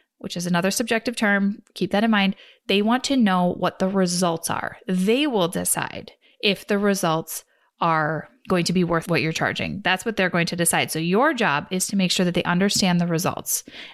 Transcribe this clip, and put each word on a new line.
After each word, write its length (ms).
which 180
is 100
another 240
subjective 460
term. 460
Keep 160
that 140
in 60
mind. 260
They 140
want 220
to 120
know 420
what 200
the 100
results 600
are. 380
They 400
will 220
decide 640
if 260
the 120
results 680
are 480
going 160
to 80
be 120
worth 240
what 140
you're 100
charging. 500
That's 220
what 120
they're 140
going 160
to 100
decide. 340
So 80
your 360
job 360
is 180
to 80
make 140
sure 140
that 100
they 100
understand 560
the 60
results 580